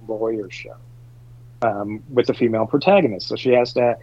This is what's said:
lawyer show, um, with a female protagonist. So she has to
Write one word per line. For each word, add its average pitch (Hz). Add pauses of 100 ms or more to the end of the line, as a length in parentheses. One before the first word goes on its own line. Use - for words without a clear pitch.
lawyer 110
show, - (840)
um, 107
with 127
a 117
female 110
protagonist. 147
So 113
she 127
has 123
to 120